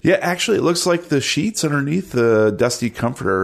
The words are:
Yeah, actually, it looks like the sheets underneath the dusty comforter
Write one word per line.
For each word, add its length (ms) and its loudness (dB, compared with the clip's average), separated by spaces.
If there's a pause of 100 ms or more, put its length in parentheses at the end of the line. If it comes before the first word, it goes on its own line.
Yeah, 200 2
actually, 380 -2
it 40 0
looks 240 0
like 220 0
the 120 2
sheets 440 -2
underneath 480 -2
the 440 4
dusty 320 0
comforter 420 -4 (140)